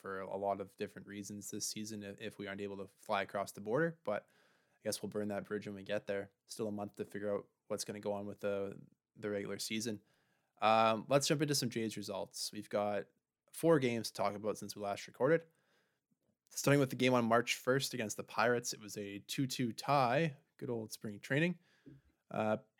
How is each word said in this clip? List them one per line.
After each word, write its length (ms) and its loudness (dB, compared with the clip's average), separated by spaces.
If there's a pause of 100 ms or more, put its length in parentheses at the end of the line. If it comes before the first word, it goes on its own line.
for 200 -6
a 160 -6
lot 240 0
of 160 -10
different 300 -8
reasons 440 -10
this 160 -6
season 360 -8
if, 180 -10
if 180 -10
we 100 -8
aren't 120 -6
able 180 -6
to 100 -10 (120)
fly 220 2
across 300 -4
the 80 -14
border. 440 0
But 220 -2 (560)
I 60 -4
guess 140 -2
we'll 80 -6
burn 180 -2
that 180 -4
bridge 200 -4
when 100 -8
we 80 -12
get 220 -4
there. 240 -4 (180)
Still 200 -6
a 40 -4
month 240 -6
to 80 -4
figure 280 -4
out 120 -2 (240)
what's 160 -2
gonna 160 -8
go 120 -2
on 140 -4
with 140 -10
the, 340 -2 (460)
the 100 -2
regular 280 -4
season. 420 -4 (600)
Um, 460 6
let's 180 4
jump 160 2
into 120 2
some 140 2
Jays 300 -2
results. 540 -6
We've 180 -10
got 340 2 (480)
four 260 6
games 320 0
to 40 -12
talk 220 0
about 220 -2
since 180 -10
we 60 -10
last 240 -4
recorded. 360 4 (1080)
Starting 300 4
with 100 2
the 60 -6
game 180 6
on 100 6
March 300 4
first 400 0
against 220 -4
the 60 -6
Pirates, 500 2
it 80 -10
was 180 -12
a 300 -8
two 180 0
two 260 -2
tie. 600 2 (260)
Good 120 -6
old 200 -6
spring 320 -10
training. 340 2 (720)
Uh, 260 0 (240)